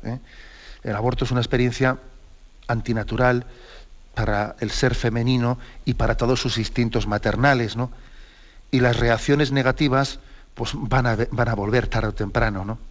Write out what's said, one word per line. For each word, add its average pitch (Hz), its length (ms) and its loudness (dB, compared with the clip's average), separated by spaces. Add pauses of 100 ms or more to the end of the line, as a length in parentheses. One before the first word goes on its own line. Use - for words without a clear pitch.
¿eh? 120 160 -6 (640)
El 107 120 -4
aborto 123 300 -2
es 123 60 -2
una 123 100 2
experiencia 123 560 0 (720)
antinatural 120 800 0 (680)
para 107 460 -2
el 110 100 -4
ser 123 240 2
femenino 120 640 0 (260)
y 127 80 0
para 113 240 0
todos 120 240 2
sus 117 160 -2
instintos 110 500 0
maternales, 110 680 2
¿no? 123 140 -4 (800)
Y 127 100 4
las 120 180 4
reacciones 123 540 2
negativas, 135 680 2 (340)
pues, - 200 -4
van 131 320 0
a 113 100 2
ve-, 117 140 0
van 120 180 0
a 113 60 0
volver 107 320 0
tarde 110 220 0
o 104 60 -4
temprano, 101 500 -2
¿no? 110 140 -6 (120)